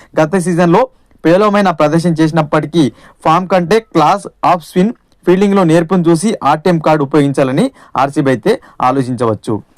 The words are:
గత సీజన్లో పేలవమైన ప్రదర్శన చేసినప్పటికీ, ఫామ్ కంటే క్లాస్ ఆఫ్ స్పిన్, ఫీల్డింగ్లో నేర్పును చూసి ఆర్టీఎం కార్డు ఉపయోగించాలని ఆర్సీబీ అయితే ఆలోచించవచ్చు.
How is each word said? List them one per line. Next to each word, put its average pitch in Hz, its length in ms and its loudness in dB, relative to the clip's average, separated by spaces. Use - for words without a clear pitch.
గత 156 160 -2
సీజన్లో 180 360 2
పేలవమైన 202 460 2
ప్రదర్శన 165 400 0
చేసినప్పటికీ, 156 640 0
ఫామ్ 170 300 0
కంటే 180 240 0
క్లాస్ 170 300 0
ఆఫ్ 175 180 -2
స్పిన్, 196 240 -2
ఫీల్డింగ్లో 196 440 2
నేర్పును 170 380 0
చూసి 170 200 0
ఆర్టీఎం 160 340 0
కార్డు 156 220 2
ఉపయోగించాలని 143 580 0
ఆర్సీబీ 139 300 -2
అయితే 123 200 -2
ఆలోచించవచ్చు. 123 680 -4